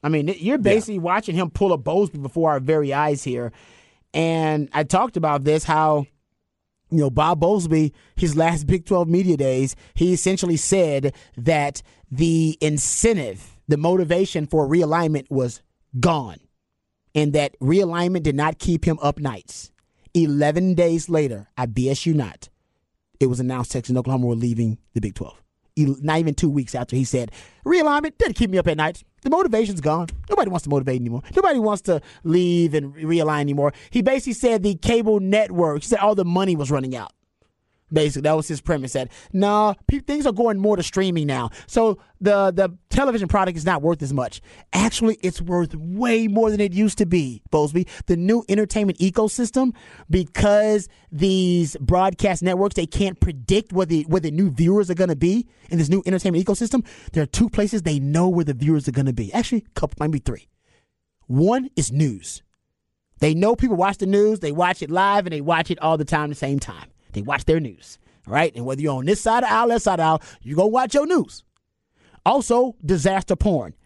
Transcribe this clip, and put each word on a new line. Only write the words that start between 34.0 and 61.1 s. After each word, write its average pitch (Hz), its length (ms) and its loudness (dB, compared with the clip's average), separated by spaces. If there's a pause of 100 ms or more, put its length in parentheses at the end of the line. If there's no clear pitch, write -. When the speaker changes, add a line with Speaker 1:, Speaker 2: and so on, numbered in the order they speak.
Speaker 1:
basically 254 340 0
said 226 280 0
the 196 140 0
cable 220 440 2
network, 180 640 0
he - 60 -12
said 220 100 2
all 208 160 4
the 190 100 0
money 180 320 0
was 139 140 -4
running 131 260 -2
out. 110 160 -14 (800)
Basically, 151 300 0
that 151 100 2
was 156 160 -2
his 143 120 -6
premise, 139 340 -4
that, 127 180 -4 (200)
"No, 202 440 2 (100)
pe-, 269 140 0
things 285 260 -2
are 247 60 2
going 214 260 0
more 208 160 2
to 180 80 -2
streaming 175 460 -2
now. 123 220 -4 (180)
So 226 300 2 (220)
the, 196 300 4
the 180 260 0 (140)
television 233 380 0
product 185 280 0
is 151 80 -8
not 170 160 0
worth 156 220 0
as 139 100 -6
much." 127 280 -6 (320)
Actually, 220 500 0
it's 180 180 -4
worth 175 360 -2
way 226 500 -2
more 214 240 2
than 208 100 0
it 202 120 0
used 202 260 2
to 202 80 4
be, 147 360 -2 (100)
Bowlesby. 156 340 0 (200)
The 175 100 2
new 214 320 0
entertainment 202 500 0
ecosystem, 226 760 0 (380)
because 208 800 2 (240)
these 175 680 2
broadcast 180 600 2
networks, 185 320 0
they 170 120 -2
can't 185 340 -2
predict 185 520 0
where 185 140 0
the, 156 220 0
where 180 120 2
the 151 120 -4
new 180 180 0
viewers 175 400 2
are 180 40 0
gonna 175 200 2
be 180 320 0 (240)
in 170 80 0
this 151 100 2
new 185 180 2
entertainment 185 380 0
ecosystem, 214 400 0 (280)
there 160 100 0
are 143 40 -2
two 226 220 0
places 208 340 -2
they 151 180 -2
know 151 280 2
where 175 160 0
the 147 100 -4
viewers 147 340 0
are 131 40 -4
gonna 135 200 0
be. 110 200 -6
Actually, 233 260 -2
a - 220 -8
couple, - 240 -4
maybe 151 140 -2
three. - 300 -8 (800)